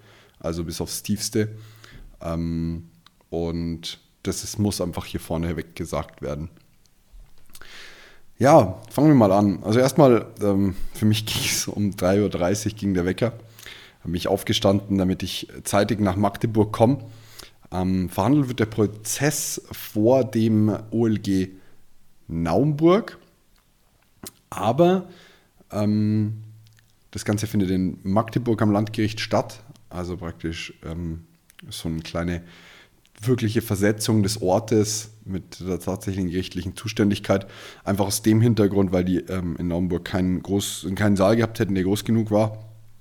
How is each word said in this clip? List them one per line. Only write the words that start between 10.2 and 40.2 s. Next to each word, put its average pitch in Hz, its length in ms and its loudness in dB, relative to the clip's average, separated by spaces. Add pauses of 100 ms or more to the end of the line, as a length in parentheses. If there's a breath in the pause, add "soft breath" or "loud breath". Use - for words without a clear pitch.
ähm, 98 360 2 (180 loud breath)
für - 120 0
mich 107 200 2
<laughs> - 0 -
ging - 180 -4
es - 220 -2
um 101 300 -2
drei 98 260 4
Uhr 98 80 2
dreißig 90 460 -2
ging 98 180 -2
der 87 100 2
Wecker. 92 280 0 (680 loud breath)
Hab - 120 -10
mich 87 160 -2
aufgestanden, 98 680 0
damit 92 280 0
ich - 240 -8 (160)
zeitig 104 340 0
nach 98 160 0
Magdeburg 104 580 0
komme. 123 320 2 (680 loud breath)
Ähm, 92 360 0
verhandelt 131 380 2
wird 123 140 -4
der 110 60 2
Prozess - 920 -2 (120)
vor 120 500 2
dem 110 500 2 (200)
O 117 160 2
L 107 100 0
G 95 300 0 (800 loud breath)
Naumburg. 143 920 2 (1300)
Aber, 170 580 2 (640 loud breath)
ähm, 107 720 0 (640)
das - 140 -10
Ganze 104 240 -2
findet 95 220 0
in 92 340 -2
Magdeburg 110 580 0
am 107 80 4
Landgericht 107 480 -2
statt. - 460 -4 (260)
Also 87 260 -8
praktisch, 82 580 -10 (100)
ähm, 82 400 -8 (440)
so - 200 -10
eine 80 140 -6
kleine 85 420 -6 (760 loud breath)
wirkliche 113 420 0
Versetzung 104 600 2
des - 180 -2
Ortes 104 720 0 (140)
mit 95 340 -10
der 87 220 -4
tatsächlichen 95 500 -4
gerichtlichen 90 460 -6
Zuständigkeit. 101 720 0 (340 loud breath)
Einfach 95 240 0
aus 98 160 -4
dem 110 180 4
Hintergrund, 101 520 4
weil 90 120 2
die, 90 120 0
ähm, 87 420 -4
in 87 80 -4
Naumburg 87 380 -2
keinen 92 360 -2